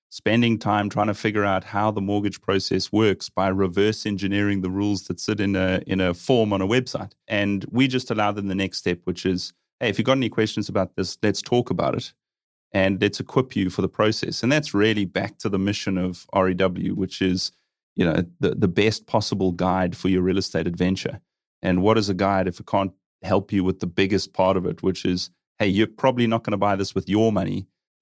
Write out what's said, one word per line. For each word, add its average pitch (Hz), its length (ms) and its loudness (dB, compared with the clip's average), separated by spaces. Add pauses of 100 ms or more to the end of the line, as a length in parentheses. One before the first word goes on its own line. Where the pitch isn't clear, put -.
(100)
spending 113 480 2
time 104 300 0
trying 104 180 -2
to 104 80 -2
figure 104 300 -2
out 95 200 0
how 104 260 0
the 104 100 -2
mortgage 101 400 -2
process 95 520 -2
works 104 360 2
by 95 200 0
reverse 98 580 0
engineering 101 540 0
the 92 100 -4
rules 101 340 -2
that - 160 -8
sit 104 200 -2
in 101 140 0
a, 92 320 0
in 95 140 0
a 90 140 2
form 110 380 2
on 98 80 0
a 95 60 -2
website. 113 460 -2 (160)
And 101 420 0
we 127 160 2
just 127 240 -2
allow 104 220 0
them 101 160 -4
the 95 60 -2
next 95 240 -2
step, 87 260 -2
which 87 200 -6
is, 90 280 -2 (280)
"Hey, 123 80 0
if 95 100 -2
you've 110 80 0
got 131 100 4
any 127 120 0
questions 107 400 -2
about 95 280 -2
this, 95 260 -6
let's 104 200 0
talk 120 280 0
about 82 240 0
it - 180 -6 (600)
and 95 280 2
let's 101 200 0
equip - 360 -2
you 95 140 0
for 90 120 -4
the 92 60 2
process." - 540 -4
And 120 80 2
that's 147 240 0
really 104 300 2
back 101 340 -6
to 113 100 -4
the 98 100 0
mission 98 400 0
of 90 340 -4
R 95 180 2
E 90 40 0
W, 92 400 0
which 95 280 -4
is, 95 300 0 (420)
you 90 100 2
know, 85 200 2 (160)
the, 87 140 2
the 107 140 2
best 107 380 0
possible 98 460 0
guide 90 440 0
for - 120 -2
your 92 140 4
real 92 160 2
estate 82 280 -2
adventure. 90 540 -2 (420)
And 90 200 2
what 110 160 6
is 101 100 0
a 98 60 0
guide 95 320 0
if 87 140 -6
it - 60 -16
can't 98 260 -2 (300)
help 98 300 0
you 95 120 2
with 92 160 0
the - 60 -4
biggest 98 460 0
part 95 240 2
of 90 100 -2
it, 87 180 -6
which 95 200 -2
is, 90 260 -2 (280)
"Hey, 107 80 0
you're 104 220 4
probably 123 400 2
not 113 160 0
gonna 107 140 -2
buy 98 180 2
this 95 180 -4
with 95 140 -4
your 110 240 2
money. 95 340 -4 (360)